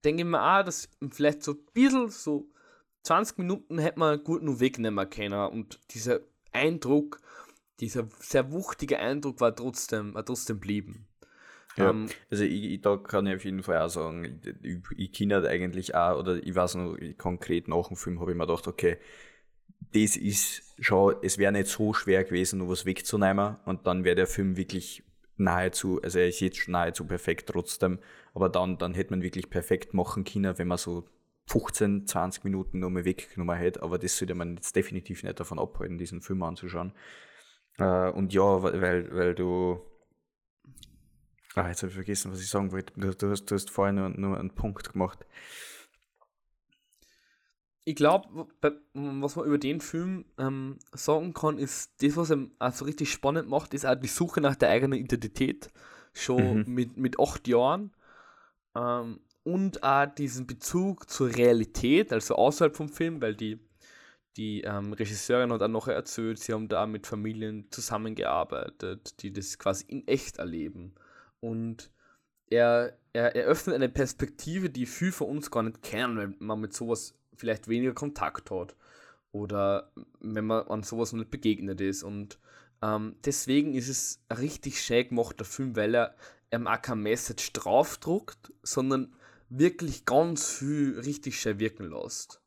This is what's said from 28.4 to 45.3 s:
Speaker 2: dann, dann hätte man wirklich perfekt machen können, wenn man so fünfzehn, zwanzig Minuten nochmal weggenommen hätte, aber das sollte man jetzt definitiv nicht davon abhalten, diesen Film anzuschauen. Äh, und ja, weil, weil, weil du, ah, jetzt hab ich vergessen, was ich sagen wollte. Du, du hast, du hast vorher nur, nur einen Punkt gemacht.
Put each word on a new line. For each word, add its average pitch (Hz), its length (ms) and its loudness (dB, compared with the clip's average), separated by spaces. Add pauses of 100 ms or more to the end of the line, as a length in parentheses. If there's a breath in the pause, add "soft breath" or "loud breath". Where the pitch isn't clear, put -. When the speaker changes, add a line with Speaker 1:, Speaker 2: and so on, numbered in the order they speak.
Speaker 2:
dann, 90 300 2
dann 87 160 -2
hätte 90 160 -2
man 92 140 0
wirklich 90 260 -6
perfekt - 460 0
machen 92 280 0
können, 95 360 0
wenn 87 80 -2
man 90 100 0
so 87 320 -6 (380)
fünfzehn, 101 580 6
zwanzig 92 380 0
Minuten 95 360 0
nochmal 90 260 0
weggenommen 87 520 0
hätte, 90 240 2
aber 85 160 0
das 87 200 0
sollte 90 180 0
man 87 200 -4
jetzt - 200 -8
definitiv 95 480 -2
nicht 92 160 -6
davon - 180 -6
abhalten, - 400 -4
diesen 87 240 -8
Film 95 220 -4
anzuschauen. 87 500 -6 (840 loud breath)
Äh, 92 320 4
und 95 220 -2
ja, 95 280 6
weil, 95 200 2
weil, 90 340 2
weil 87 200 2
du, 90 460 0 (1700)
ah, 87 120 0
jetzt 87 140 -6
hab 95 80 -6
ich 92 60 -12
vergessen, 98 360 -4
was 95 80 -8
ich 95 100 -8
sagen 98 220 0
wollte. 95 240 -6
Du, 98 200 -2
du 101 160 0
hast, 101 140 -4
du 104 100 0
hast 98 160 -4
vorher 98 220 2
nur, 95 160 0
nur 98 280 -4
einen 95 160 -6
Punkt - 400 -6
gemacht. - 320 -2 (2500 loud breath)